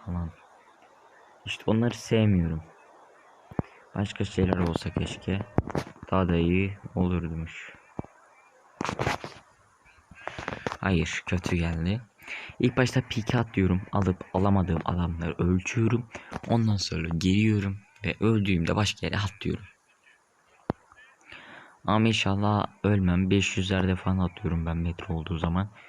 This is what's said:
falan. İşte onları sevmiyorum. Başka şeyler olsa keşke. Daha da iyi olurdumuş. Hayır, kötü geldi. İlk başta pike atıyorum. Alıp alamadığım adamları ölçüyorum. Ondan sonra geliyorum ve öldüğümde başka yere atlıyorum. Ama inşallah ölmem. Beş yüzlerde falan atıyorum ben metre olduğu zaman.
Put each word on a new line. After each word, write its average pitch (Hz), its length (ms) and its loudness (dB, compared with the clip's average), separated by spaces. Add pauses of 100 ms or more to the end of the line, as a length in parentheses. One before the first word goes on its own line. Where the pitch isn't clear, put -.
falan. 87 240 -6 (1120)
İşte - 220 -12
onları 117 280 2
sevmiyorum. 90 680 2 (1300)
Başka 101 300 -4
şeyler 92 340 0
olsa 87 320 -2
keşke. 92 500 -4 (680)
Daha 92 180 2
da 87 80 2
iyi 92 420 2 (160)
olurdumuş. 85 800 -4 (3000)
Hayır, 85 460 0
kötü 90 300 -2
geldi. 85 460 -2 (560)
İlk 120 180 2
başta 127 320 2
pike - 300 -2
atıyorum. 95 440 2 (100)
Alıp 95 320 0 (100)
alamadığım 92 500 2
adamları 85 540 -2
ölçüyorum. 110 720 0 (380)
Ondan 110 280 4
sonra 82 320 -4
geliyorum 98 720 2 (260)
ve 82 160 -2
öldüğümde 98 560 2
başka 101 300 0
yere 82 100 -4
atlıyorum. 95 480 -6 (2250)
Ama 110 220 4
inşallah 104 580 2 (180)
ölmem. 95 460 4
Beş 98 260 2
yüzlerde 92 400 2
falan 92 220 0
atıyorum 82 480 -2
ben 82 100 -2
metre 85 380 -4
olduğu 80 240 -4
zaman. 87 320 -2 (180)